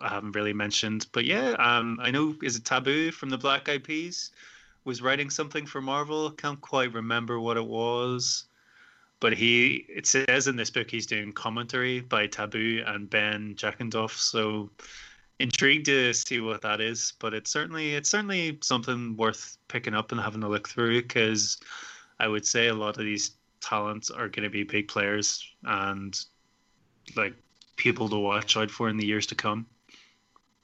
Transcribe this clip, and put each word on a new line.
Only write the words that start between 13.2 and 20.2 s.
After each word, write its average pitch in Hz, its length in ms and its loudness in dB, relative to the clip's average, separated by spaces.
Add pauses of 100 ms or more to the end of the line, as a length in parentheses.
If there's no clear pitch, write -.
Jackendoff. 110 560 -2
So 107 580 0 (720)
intrigued 139 460 4
to 131 260 4
see 117 280 -2
what 110 220 -4
that 107 180 0
is. 113 380 -2
But 110 160 -4
it's 107 160 -4
certainly, 156 440 -2
it's 147 160 0
certainly 190 500 0
something 120 560 0
worth 110 400 0 (100)
picking 123 280 -4
up 110 180 -2
and 120 80 -2